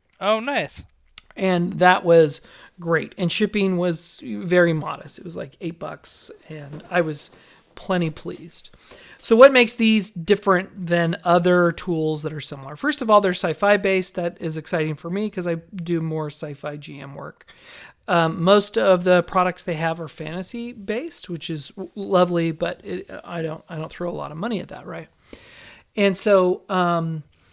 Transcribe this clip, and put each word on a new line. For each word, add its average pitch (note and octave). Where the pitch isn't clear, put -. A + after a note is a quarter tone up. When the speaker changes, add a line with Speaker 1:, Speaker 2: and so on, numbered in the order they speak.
Speaker 1:
Oh, G#3+
nice. A#3+
Speaker 2:
And F#3
that F3+
was E3
great. E3
And F3
shipping G3
was F3
very F3+
modest. D#3
It -
was, E3+
like, C#3
eight E3
bucks, -
and D3+
I F3
was D#3
plenty F3
pleased. -
So -
what C4+
makes A#3+
these A3
different F#3+
than E3+
other F3
tools D#3
that D3+
are D3
similar? C#3
First C#4
of A3+
all, G#3
they're G3
sci-fi G3+
based. F#3+
That F3
is D#3+
exciting D#3
for E3
me, G3+
'cause F#3
I E3+
do E3
more D#3
sci-fi D3
G D3
M C#3+
work. D3+
Um, E3
most G3+
of F#3+
the F3+
products F3+
they E3+
have E3
are D#3
fantasy F#3
based, A3
which E3
is D3+
w-, -
lovely, F3+
but E3
it, F#3
I E3+
don't, D#3+
I F3
don't D#3
throw F3
a D#3+
lot C#3+
of D#3
money G#3
at D3+
that, -
right? E3
And G3
so, F#3
um, E3+